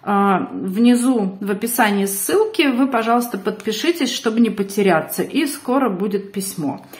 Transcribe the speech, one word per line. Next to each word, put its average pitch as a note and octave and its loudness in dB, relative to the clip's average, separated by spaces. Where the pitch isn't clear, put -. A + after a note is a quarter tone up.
А, G3 2
внизу A3+ 2
в G3+ -4
описании G#3 0
ссылки, E4+ 0
вы, C4 2
пожалуйста, A#3+ 0
подпишитесь, A3+ -2
чтобы A3+ 0
не A3+ 4
потеряться, F#3+ 0
и D4 0
скоро C4 0
будет G3 -4
письмо. E3 -6